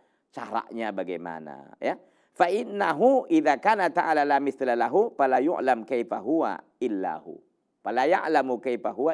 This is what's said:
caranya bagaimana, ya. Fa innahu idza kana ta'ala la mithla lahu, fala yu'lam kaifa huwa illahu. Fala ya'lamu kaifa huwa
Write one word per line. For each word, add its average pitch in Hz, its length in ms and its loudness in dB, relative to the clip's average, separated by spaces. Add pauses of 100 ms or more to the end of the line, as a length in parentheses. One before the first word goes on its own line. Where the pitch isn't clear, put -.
(320)
caranya 113 600 -6
bagaimana, 82 880 -10
ya. 143 160 -4 (360)
Fa 175 160 2
innahu 202 800 2
idza 156 320 4
kana 190 320 2
ta'ala 160 320 2
la 139 160 4
mithla 135 320 -2
lahu, 120 400 2
fala 131 320 2
yu'lam 131 400 0
kaifa 117 320 -4
huwa 113 400 -2 (240)
illahu. 92 560 -4 (480)
Fala 120 240 0
ya'lamu 143 480 2
kaifa 113 320 -4
huwa 131 260 -2